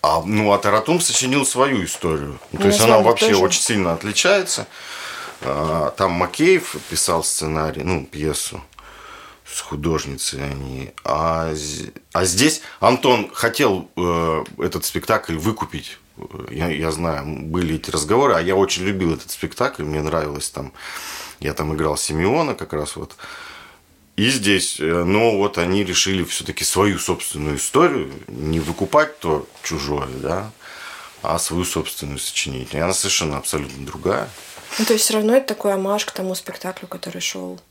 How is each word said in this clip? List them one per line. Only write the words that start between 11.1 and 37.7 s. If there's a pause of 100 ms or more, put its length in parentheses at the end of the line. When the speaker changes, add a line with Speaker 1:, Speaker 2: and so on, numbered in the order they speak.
Speaker 1:
з-, (220)
а
здесь (160)
Антон
хотел,
э, (140)
этот
спектакль
выкупить. (520)
Я,
я
знаю,
были
эти
разговоры,
а
я
очень
любил
этот
спектакль,
мне
нравилось
там. (680)
Я
там
играл
Симеона
как
раз
вот. (1000)
И
здесь,
э, (200)
но
вот
они
решили
все-таки
свою
собственную
историю, (160)
не
выкупать
то (180)
чужое, (160)
да, (720)
а
свою
собственную
сочинить.
И
она
совершенно
абсолютно
другая. (500)
Speaker 2:
Ну,
то
есть
все
равно
это
такой
омаж
к
тому
спектаклю,
который
шел (120)